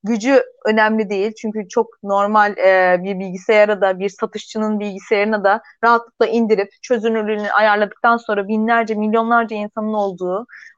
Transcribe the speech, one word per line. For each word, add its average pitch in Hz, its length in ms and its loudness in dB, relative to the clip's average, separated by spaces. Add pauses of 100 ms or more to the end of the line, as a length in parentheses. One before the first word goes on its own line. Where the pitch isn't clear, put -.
gücü 233 380 2 (240)
önemli 220 440 2
değil. 208 300 -2
Çünkü 214 280 -8
çok 226 180 -2 (160)
normal, 208 560 0
e, 185 460 4
bir 190 140 -6
bilgisayara 196 600 0
da, 190 180 0
bir 196 100 -2
satışçının 214 720 -6
bilgisayarına 208 640 -2
da 202 180 2 (220)
rahatlıkla 233 420 2
indirip 226 420 0 (140)
çözünürlüğünü 214 680 -2
ayarladıktan 208 680 2
sonra 208 320 -4
binlerce, 220 460 0
milyonlarca 226 600 0
insanın 214 380 -6
olduğu 190 520 -4 (320)